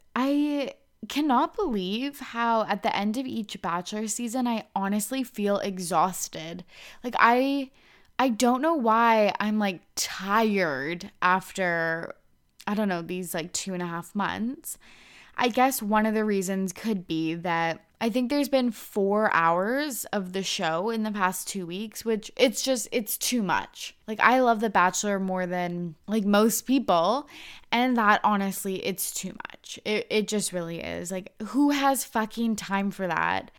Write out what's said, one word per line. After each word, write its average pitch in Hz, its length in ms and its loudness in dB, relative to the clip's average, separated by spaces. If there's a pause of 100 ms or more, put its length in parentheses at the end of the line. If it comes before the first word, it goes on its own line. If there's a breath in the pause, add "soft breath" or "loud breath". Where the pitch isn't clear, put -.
(140)
I 285 600 0 (340)
cannot 294 480 0
believe 247 600 -2
how 233 460 0
at 202 180 -4
the 226 120 0
end 208 220 -2
of 269 100 -4
each 220 360 -8
Bachelor 185 460 -4
season, 240 400 -4
I 226 260 -2
honestly 208 480 -2
feel 202 360 0
exhausted. 180 1080 -4 (400 loud breath)
Like, 240 140 -6
I, 269 520 4 (480 soft breath)
I 254 120 4
don't 240 320 2
know 330 120 2
why 226 640 4
I'm, 214 200 0
like, 196 220 -2 (140)
tired 185 1160 0 (120)
after, 175 920 0 (500)
I 208 80 0
don't 208 140 0
know, 175 140 -2
these, 180 300 -6
like, 170 200 -6
two - 220 -4
and 180 80 -4
a 175 40 -4
half 170 280 -8
months. 202 600 -4 (600 loud breath)
I 254 120 4
guess 254 320 2
one 214 240 2
of 220 100 0
the 220 100 2
reasons 190 480 0
could 202 340 -4
be 160 280 -2
that 165 500 -2 (160)
I 226 100 0
think 240 200 0
there's 285 180 2
been 262 220 2
four 208 600 0
hours 202 760 2
of 190 260 -4
the 190 120 -2
show 175 460 -2
in 226 120 -2
the 220 80 -2
past 190 380 -2
two 190 180 -6
weeks, 196 380 -8
which 220 320 -2
it's 254 260 4
just, 262 300 -2
it's - 260 -4
too 247 240 -2
much. - 540 -4 (100)
Like, 220 140 -4
I 247 200 6
love 233 200 4
The 220 100 0
Bachelor 196 480 2
more 185 280 -2
than, 175 500 -4 (100)
like, 208 180 0
most 208 380 4
people. 220 680 2 (440 loud breath)
And 247 240 2
that, 208 260 6
honestly, 196 640 0
it's - 260 -4
too - 200 -8 (160)
much. - 360 -18
It, 214 260 -2
it 214 180 0
just 208 240 -2
really 170 280 -6
is. 170 300 -8
Like, 190 220 -8 (100)
who 277 280 2
has 277 340 2
fucking 226 500 -2
time 196 380 -2
for 190 160 -4
that? - 500 0